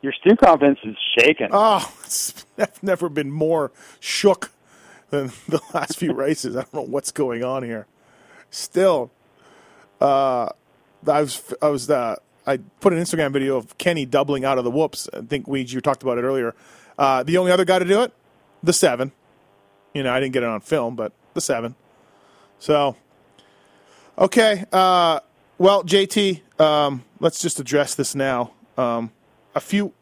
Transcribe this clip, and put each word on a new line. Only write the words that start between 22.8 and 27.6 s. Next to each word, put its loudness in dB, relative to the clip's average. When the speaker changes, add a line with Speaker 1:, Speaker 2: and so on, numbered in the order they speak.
Speaker 2:
okay. 0
Uh, 2
well, 4
J 2
T, -2
um, 2
let's 0
just -6